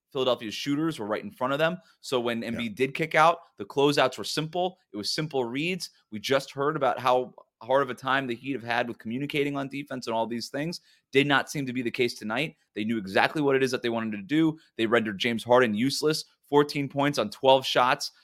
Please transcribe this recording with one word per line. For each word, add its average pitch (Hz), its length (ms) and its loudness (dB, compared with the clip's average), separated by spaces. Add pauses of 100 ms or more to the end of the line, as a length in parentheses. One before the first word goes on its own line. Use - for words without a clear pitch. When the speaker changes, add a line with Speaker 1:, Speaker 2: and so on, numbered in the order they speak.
(120)
Speaker 1:
Philadelphia's 123 420 0
shooters 147 460 -4
were 107 60 -6
right 104 180 -4
in 101 80 -12
front 127 220 -4
of 143 60 -2
them. 165 180 0 (240)
So 131 180 -2
when 117 220 -2
Speaker 2:
Yeah. 113 100 -6
Speaker 1:
Embiid 117 240 -6
did 135 180 0
kick 160 220 -4
out, 165 240 4 (180)
the 104 60 -8
closeouts 139 540 2
were 104 80 -8
simple. 175 520 -4 (140)
It 101 60 -12
was 101 140 -6
simple 139 340 -2
reads. 156 460 -6 (200)
We 107 80 -8
just 135 320 0
heard 143 240 -2
about 131 240 0
how 127 340 2 (280)
hard 131 220 2
of 127 60 -6
a 123 40 -4
time 135 340 -2
the 117 80 -4
Heat 127 180 -8
have 113 100 -8
had 120 260 -2
with 113 100 -10
communicating 143 560 -4
on 139 140 -6
defense 139 380 -10
and 117 80 -2
all 113 120 0
these 117 220 -6
things. 156 320 -6 (320)
Did 143 140 6
not 139 220 2
seem 143 160 -4
to 127 80 -6
be 127 80 -4
the 117 100 -2
case 123 240 0
tonight. 120 420 -6 (180)
They 107 80 -4
knew 113 140 0
exactly 110 440 2
what 139 140 4
it 135 80 4
is 127 80 2
that 123 100 -2
they 120 80 -2
wanted 113 220 -2
to 104 100 -8
do. 156 360 0 (200)
They 113 80 0
rendered 110 340 2
James 117 240 -2
Harden 123 300 6
useless. 135 520 0 (240)
Fourteen 143 400 2
points 139 280 -2
on 110 120 0
twelve 131 360 4
shots, 135 460 2 (120)